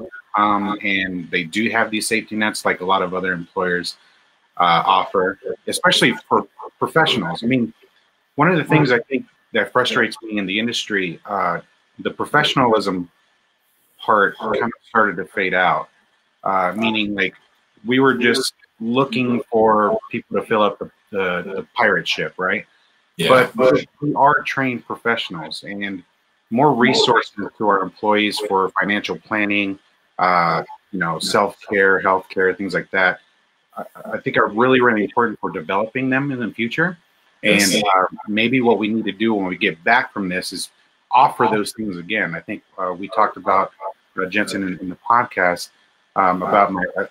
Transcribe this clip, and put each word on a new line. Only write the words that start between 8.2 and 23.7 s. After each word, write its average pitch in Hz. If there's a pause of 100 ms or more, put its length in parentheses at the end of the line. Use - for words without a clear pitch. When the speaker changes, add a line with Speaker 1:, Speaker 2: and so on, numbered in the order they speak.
Speaker 1:
one 156
of 175
the 139
things 151
I 120
think 127 (280)
that 104
frustrates 120
me 107
in 98
the 95
industry, 98
uh, 90 (380)
the 101
professionalism 110 (880)
part 101
kind 104
of 117 (160)
started 104
to 90
fade 92
out, 82 (540)
uh, 95
meaning, 110
like, 95 (520)
we 127
were 135
just 117 (260)
looking 123
for 107 (140)
people 104
to -
fill 110
up 101
the, 87 (180)
the, 95
the 113
pirate 101
ship, 80
right? 95 (500)
Speaker 2:
Yeah. 135
Speaker 1:
But, 127
but 127 (160)